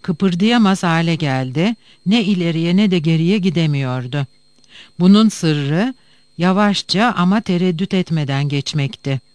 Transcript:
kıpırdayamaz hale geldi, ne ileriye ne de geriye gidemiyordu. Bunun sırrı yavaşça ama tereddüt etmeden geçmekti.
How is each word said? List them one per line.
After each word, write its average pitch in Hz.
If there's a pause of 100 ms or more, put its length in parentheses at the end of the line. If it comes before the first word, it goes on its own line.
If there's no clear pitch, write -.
kıpırdayamaz 196
hale 165
geldi, 143 (320)
ne 214
ileriye 170
ne 208
de 180
geriye 165
gidemiyordu. 139 (760)
Bunun 202
sırrı 160 (440)
yavaşça 196
ama 185
tereddüt 185
etmeden 147
geçmekti. 139 (140)